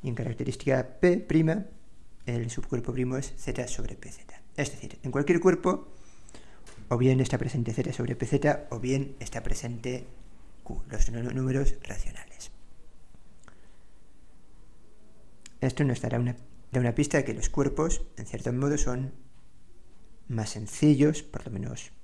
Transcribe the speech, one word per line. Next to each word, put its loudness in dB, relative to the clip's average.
Y -4
en 0
característica 0
P 8
prima, 4
el 0
subcuerpo -2
primo 0
es -4
Z -2
sobre -2
P -14
Z. -12
Es 0
decir, -10
en -4
cualquier 4
cuerpo, 4
o 2
bien 6
está 2
presente 0
Z 0
sobre -2
P -2
Z, 2
o -4
bien 0
está -8
presente 0
Q, -2
los 8
nú-, -2
números 6
racionales. -4
Esto 2
nos 4
dará 2
una, 0
da 2
una 4
pista 4
de 4
que -2
los 4
cuerpos, 2
en -8
cierto -4
modo, 2
son 2
más -2
sencillos, 6
por -8
lo -8
menos -6